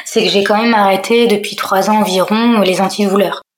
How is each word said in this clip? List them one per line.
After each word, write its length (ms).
c'est 180
que 60
j'ai 140
quand 140
même 160
arrêté 540
depuis 280
trois 340
ans 100
environ 600
les 200
antidouleurs. 600